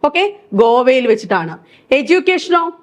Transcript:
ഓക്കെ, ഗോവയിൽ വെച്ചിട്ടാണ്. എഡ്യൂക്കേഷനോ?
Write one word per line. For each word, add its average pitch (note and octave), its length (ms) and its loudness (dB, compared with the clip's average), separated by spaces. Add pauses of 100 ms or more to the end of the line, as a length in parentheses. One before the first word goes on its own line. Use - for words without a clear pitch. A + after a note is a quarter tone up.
ഓക്കെ, F4 320 -2 (180)
ഗോവയിൽ B3 520 2
വെച്ചിട്ടാണ്. F3+ 520 -2 (360)
എഡ്യൂക്കേഷനോ? F4 760 0 (100)